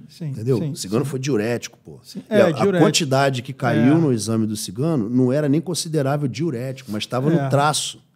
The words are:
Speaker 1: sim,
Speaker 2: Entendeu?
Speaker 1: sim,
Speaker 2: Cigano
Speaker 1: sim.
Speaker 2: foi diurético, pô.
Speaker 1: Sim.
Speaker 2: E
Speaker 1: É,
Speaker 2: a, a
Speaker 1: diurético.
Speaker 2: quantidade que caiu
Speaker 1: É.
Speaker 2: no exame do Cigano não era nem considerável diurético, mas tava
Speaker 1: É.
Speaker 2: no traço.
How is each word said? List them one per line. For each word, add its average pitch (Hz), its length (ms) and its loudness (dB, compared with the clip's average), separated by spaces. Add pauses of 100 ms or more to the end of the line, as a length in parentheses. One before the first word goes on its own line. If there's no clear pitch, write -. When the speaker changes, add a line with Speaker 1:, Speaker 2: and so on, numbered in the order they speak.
Speaker 1:
sim, - 200 -14
Speaker 2:
Entendeu? 123 320 -2
Speaker 1:
sim, 147 160 -6
Speaker 2:
Cigano 107 280 -2
Speaker 1:
sim. 139 80 -6
Speaker 2:
foi 131 80 -6
diurético, 117 640 -4
pô. 76 200 -20
Speaker 1:
Sim. - 260 -16
Speaker 2:
E 226 40 -2
Speaker 1:
É, 202 80 6
Speaker 2:
a, 185 60 8
a 165 40 2
Speaker 1:
diurético. 180 340 4
Speaker 2:
quantidade 139 560 2
que 139 100 -12
caiu 123 420 2
Speaker 1:
É. 165 40 4
Speaker 2:
no 151 160 2
exame 110 320 0
do 107 100 -4
Cigano 117 540 -4
não 127 240 4
era 147 160 0
nem 147 100 2
considerável 147 680 -2
diurético, 131 640 -6
mas 107 160 -6
tava 131 260 0
Speaker 1:
É. 143 100 2
Speaker 2:
no 135 60 -4
traço. 143 520 0 (140)